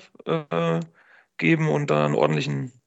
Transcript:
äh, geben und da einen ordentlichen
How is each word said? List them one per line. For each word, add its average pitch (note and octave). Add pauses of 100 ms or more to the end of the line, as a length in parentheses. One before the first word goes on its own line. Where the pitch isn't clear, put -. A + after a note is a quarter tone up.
(240)
äh, E3 (580)
geben D#3+
und D3+
da D3+
einen D3
ordentlichen C#3+ (140)